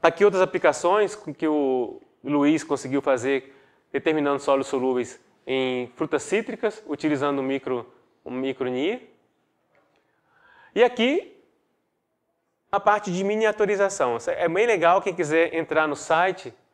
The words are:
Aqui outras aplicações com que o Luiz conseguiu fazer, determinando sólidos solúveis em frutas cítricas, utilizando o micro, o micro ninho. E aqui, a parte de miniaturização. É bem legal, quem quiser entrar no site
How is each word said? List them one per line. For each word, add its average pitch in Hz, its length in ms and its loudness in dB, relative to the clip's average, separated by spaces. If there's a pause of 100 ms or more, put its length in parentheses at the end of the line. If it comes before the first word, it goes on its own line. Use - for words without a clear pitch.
Aqui 170 200 4
outras 190 180 4
aplicações 180 720 2
com - 180 -12
que 156 140 -4
o 131 520 0 (240)
Luiz 147 400 2
conseguiu 139 380 -2
fazer, 131 540 -2 (360)
determinando 143 480 0
sólidos 135 280 0
solúveis 123 520 -2 (260)
em 127 500 -4
frutas 151 260 -4
cítricas, 220 680 -4
utilizando 143 520 -2
o 135 40 -4
micro, 131 480 -4 (320)
o 135 60 -14
micro 127 400 -4
ninho. 156 300 -4 (1800)
E 220 80 6
aqui, 247 600 0 (1300)
a 202 80 0
parte 208 320 2
de 185 120 -2
miniaturização. 202 920 0 (100)
É 170 200 -2
bem 190 200 2
legal, 185 340 4
quem 185 120 -4
quiser 165 420 0
entrar 156 320 0
no 143 80 -2
site 170 580 -2 (200)